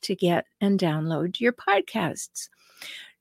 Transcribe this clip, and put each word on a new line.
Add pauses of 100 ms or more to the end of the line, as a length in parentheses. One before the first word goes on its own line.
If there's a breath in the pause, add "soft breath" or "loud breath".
to
get (160)
and
download
your
podcasts. (720 loud breath)